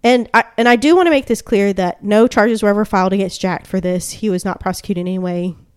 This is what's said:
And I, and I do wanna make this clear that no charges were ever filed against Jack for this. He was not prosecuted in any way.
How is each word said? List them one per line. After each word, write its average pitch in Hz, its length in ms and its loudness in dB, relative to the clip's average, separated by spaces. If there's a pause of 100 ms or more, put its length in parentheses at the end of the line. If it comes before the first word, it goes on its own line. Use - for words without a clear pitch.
And 240 320 2
I, 226 80 4 (140)
and 233 120 2
I 240 60 6
do 294 200 4
wanna 359 140 4
make 277 160 2
this 226 160 -2
clear 202 320 0
that 185 300 -4
no 208 240 4
charges 220 340 0
were 208 80 2
ever 208 160 0
filed 185 280 0
against 196 280 -4
Jack 180 240 -4
for 190 160 -4
this. 180 300 -4
He - 180 -6
was 180 160 -4
not 185 140 -6
prosecuted 185 420 -6
in 180 60 -6
any 185 120 -4
way. 175 360 -6 (220)